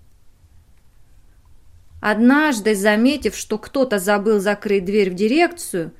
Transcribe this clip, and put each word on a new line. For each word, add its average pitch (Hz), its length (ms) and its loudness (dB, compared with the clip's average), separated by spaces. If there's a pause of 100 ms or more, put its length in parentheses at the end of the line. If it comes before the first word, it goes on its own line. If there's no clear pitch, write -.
(2000)
Однажды, 226 680 2
заметив, 220 640 0
что - 240 -8
кто-то 254 400 -2
забыл 208 400 0
закрыть 202 460 -2
дверь 196 260 0
в - 20 -8
дирекцию, 220 880 -2